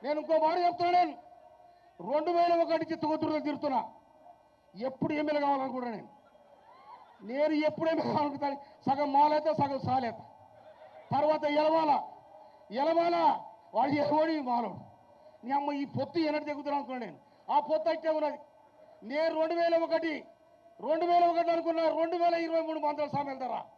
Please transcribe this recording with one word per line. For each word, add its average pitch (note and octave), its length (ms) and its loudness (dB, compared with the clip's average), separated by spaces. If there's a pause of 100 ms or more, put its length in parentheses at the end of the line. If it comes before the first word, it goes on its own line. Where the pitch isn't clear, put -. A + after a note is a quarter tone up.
నేను D4 160 -2
ఇంకో D#4 280 2
మాట E4+ 100 2
చెప్తున్నా, F4 460 2
నేను D4+ 140 -4 (960)
రెండు D#4 180 0
వేల E4+ 300 4
ఒకటి E4 160 0
నుంచి D#4+ 180 -4
తుంగతుర్తిలో D#4 440 -2
తిరుగుతున్నా. C#4 520 -2 (960)
ఎప్పుడు C4 280 -4
ఎమ్మెల్యే D4 280 0
కావాలనుకుంటా C4 480 -2
నేను, G3+ 180 -10 (1120)
నేను C#4 320 0
ఎప్పుడు D4+ 360 0
ఎమ్మెల్యే C4 240 0
కావాలనుకుంటాను. C#4+ 420 -2 (340)
సగం C#4 240 0
మాలైతే D4+ 400 4
సగం C#4 260 0
సాలేత. B3 340 -2 (960)
తర్వాత D4+ 320 2
ఎలమాల, D4+ 600 4 (680)
ఎలమాల E4 680 2 (320)
వాడు B3 180 2
ఎవడి D4+ 500 2
మాలోడు. A#3+ 340 -2 (720)
నీ A#3+ 60 -6
అమ్మ C#4+ 200 0
ఈ C#4+ 140 -4
పొత్తు C#4 340 -4
ఎన్నటి D4+ 260 0
తెగుతున్నా C#4+ 320 -4
అనుకున్నా B3+ 280 -8
నేను. D#3+ 140 -14 (320)
ఆ C#4 80 4
పొత్తు D#4 300 0
అయితే D#4+ 200 -2
ఉన్నది. D4+ 300 0 (640)
నేను D#4 360 -2
రెండు E4 220 0
వేల E4 220 2
ఒకటి, D#4 420 -2 (560)
రెండు D#4+ 240 0
వేల F4 200 4
ఒకటి E4+ 260 2
అనుకున్నా, E4 320 0
రెండు D#4+ 320 0
వేల E4+ 180 2
ఇరవై E4 280 -2
మూడు D#4+ 180 -4
మంత్రుల D4 280 -2
సామెల C#4 300 -4
ధర B3 260 -6 (140)